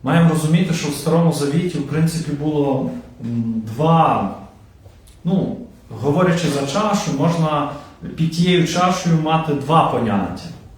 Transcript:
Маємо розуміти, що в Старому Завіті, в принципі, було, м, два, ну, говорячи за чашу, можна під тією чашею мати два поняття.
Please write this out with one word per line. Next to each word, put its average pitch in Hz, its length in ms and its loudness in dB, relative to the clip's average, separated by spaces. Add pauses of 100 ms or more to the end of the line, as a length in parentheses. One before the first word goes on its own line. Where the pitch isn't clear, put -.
Маємо 160 280 4
розуміти, 160 440 2
що 147 140 -4
в 139 60 -4
Старому 165 380 2
Завіті, 147 460 -2
в 131 100 -6
принципі, 160 440 -2
було, 139 580 -2 (340)
м, 113 380 -2 (120)
два, 127 600 2 (920)
ну, 180 320 0 (340)
говорячи 160 580 2
за 139 180 -2
чашу, 202 520 -2
можна 151 520 0 (460)
під 160 140 0
тією 175 380 2
чашею 175 540 2
мати 160 320 0
два 147 340 2
поняття. 101 560 -2 (340)